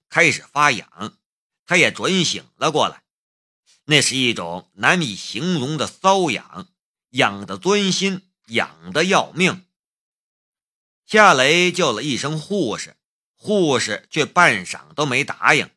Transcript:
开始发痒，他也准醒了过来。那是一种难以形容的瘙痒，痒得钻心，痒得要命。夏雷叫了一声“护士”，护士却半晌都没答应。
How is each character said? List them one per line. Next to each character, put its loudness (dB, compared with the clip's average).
开 2
始 -8
发 2
痒， -10
他 -2
也 4
准 -2
醒 -6
了 -2
过 2
来。 -14
那 4
是 -2
一 0
种 -10
难 0
以 -6
形 -6
容 -4
的 -4
瘙 0
痒， -10
痒 -2
得 -8
钻 0
心， -4
痒 -6
得 -2
要 0
命。 -2
夏 6
雷 4
叫 0
了 -6
一 -2
声 -6
“护 -4
士”， -16
护 2
士 -6
却 0
半 2
晌 -16
都 -2
没 -2
答 2
应。 -2